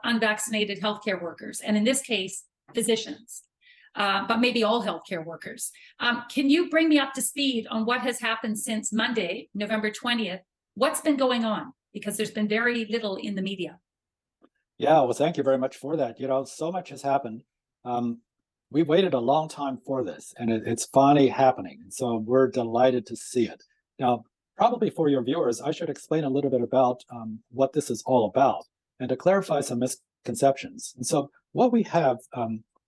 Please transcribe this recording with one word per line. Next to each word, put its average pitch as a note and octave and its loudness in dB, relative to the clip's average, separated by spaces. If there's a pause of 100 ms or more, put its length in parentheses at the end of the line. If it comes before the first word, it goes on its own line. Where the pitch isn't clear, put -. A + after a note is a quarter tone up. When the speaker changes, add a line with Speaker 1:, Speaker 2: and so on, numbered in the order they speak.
Speaker 1:
unvaccinated G#3+ -2
healthcare G#3 -4
workers, - -10
and G#3+ 0
in G#3 2
this C4+ 2
case, F#3+ -6 (300)
physicians, - -4 (520)
uh, G3 0
but A3+ 2
maybe B3 2
all A3 2
healthcare E3+ -6
workers. - -12 (300)
Um, A#3+ 0
can C#4 2
you E4+ 4
bring D#4+ 4
me D4+ 6
up C#4 -2
to C4 -6
speed C4+ -2
on A3 -2
what A#3+ 0
has A#3+ -2
happened A3+ -4
since A3 -6
Monday, A3 -2
November G#3+ -2
twentieth? G#3+ -4 (320)
What's C4+ 0
been D4+ 2
going B3 2
on? - -4 (220)
Because G#3 -8
there's G#3+ -4
been G#3+ -2
very A3+ 0
little G#3 -4
in G3+ -8
the F#3+ -4
media. F#3+ -6 (960)
Speaker 2:
Yeah, C#3+ 6
well, B2 2
thank D#3+ 0
you D3 -2
very C3 4
much C3 -4
for C#3+ -6
that. A#2+ -4
You C3 -6
know, C3+ 0
so D#3 -8
much F#3 -8
has C#3+ -16
happened. C3+ -2 (420)
Um, A#2+ -4 (520)
we D#3 4
waited E3 4
a B2+ 2
long C#3+ 2
time C3+ -6
for C3 -2
this, - -10
and A#2 -2
it, A2 0
it's A#2 -4
finally C#3 6
happening. A#2+ 0
And G2 -20
so A#2+ -2
we're B2 4
delighted A#2+ 0
to A#2 -10
see - -2
it. - -10 (360)
Now, B2 0 (320)
probably A3 2
for D#3 0
your C3+ 2
viewers, B2+ -2
I - -4
should E3+ -6
explain D#3 -2
a C3+ -2
little C#3 0
bit B2+ 2
about, B2+ 2
um, A2+ -10 (100)
what C3+ 0
this D3 -2
is A#2 -6
all B2 4
about B2+ 2 (360)
and B2+ -4
to C3 -2
clarify F3+ 2
some C3+ -2
misconceptions. - -2
And B2 -10
so D3 -2 (200)
what A#3 4
we A3+ 4
have, C#3+ 2 (160)
um, A2+ -6 (240)